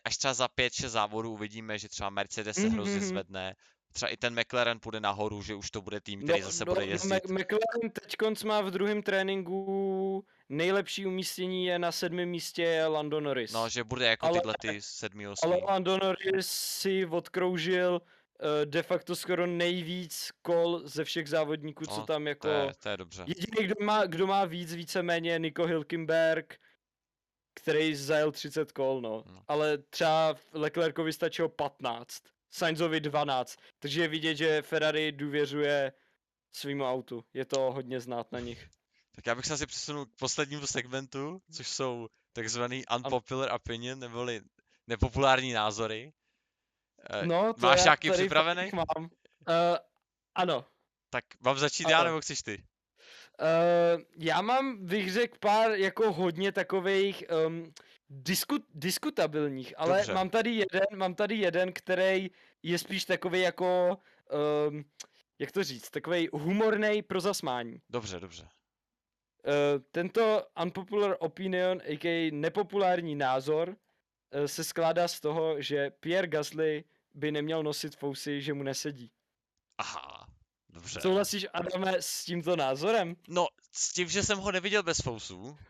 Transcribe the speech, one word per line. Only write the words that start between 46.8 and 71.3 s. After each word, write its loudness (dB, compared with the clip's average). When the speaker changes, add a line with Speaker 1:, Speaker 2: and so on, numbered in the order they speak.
Speaker 1:
Eh, -2
Speaker 2:
No, 4
to -6
Speaker 1:
máš 10
Speaker 2:
já 8
Speaker 1:
nějaký 6
Speaker 2:
tady 4
Speaker 1:
připravený? 2
Speaker 2:
fakt 0
mám. -8
Eh, 4
ano. 0
Speaker 1:
Tak -4
mám 2
začít 2
já, 8
Speaker 2:
Ano. 4
Speaker 1:
nebo -2
chceš -6
ty? -10
Speaker 2:
Eh, 6
já 2
mám, 0
bych 0
řekl, 0
pár 6
jako 2
hodně 0
takovejch, 0
ehm, 0
disku-, -2
diskutabilních, -2
ale 4
Speaker 1:
Dobře. 2
Speaker 2:
mám 2
tady 2
jeden, 2
mám -2
tady 0
jeden, 2
který 2
je 0
spíš -4
takovej 0
jako, 4
ehm, -6
jak -4
to 0
říct, -8
takovej 0
humornej 2
pro -2
zasmání. -2
Speaker 1:
Dobře, -6
dobře. -14
Speaker 2:
Eh, 4
tento 2
unpopular 0
opinion, 0